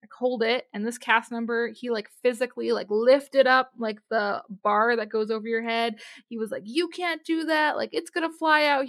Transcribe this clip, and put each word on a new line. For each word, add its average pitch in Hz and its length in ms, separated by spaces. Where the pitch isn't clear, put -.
like, 208 100
hold 247 320
it. 233 300
And 208 120
this 240 120
cast 233 340
member, 233 380
he, 247 200
like, 220 200
physically, 240 480
like, 202 180
lifted 262 580
up, 254 300
like, 220 220
the 208 340
bar 214 320
that 214 140
goes 220 220
over 220 160
your 226 160
head. 233 320
He 233 80
was 214 140
like, 208 140
You 294 240
can't 330 360
do 320 200
that. 311 320
Like, - 160
it's 339 160
gonna 330 220
fly 311 340
out. 285 240